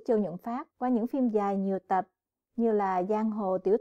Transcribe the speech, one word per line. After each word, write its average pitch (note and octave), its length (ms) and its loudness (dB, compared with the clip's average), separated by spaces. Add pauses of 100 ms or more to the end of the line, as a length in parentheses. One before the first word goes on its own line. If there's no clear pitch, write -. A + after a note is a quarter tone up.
Châu A3+ 120 2
Nhuận F3+ 200 -2
Phát B3 300 -8 (120)
qua B3 100 0
những A#3+ 180 2
phim B3+ 220 0
dài G3+ 280 0
nhiều F#3+ 300 -2
tập F#3 200 0 (480)
như A3+ 160 2
là F#3+ 320 2
Giang G#3+ 280 0
Hồ F#3+ 260 -2
Tiểu F#3 240 2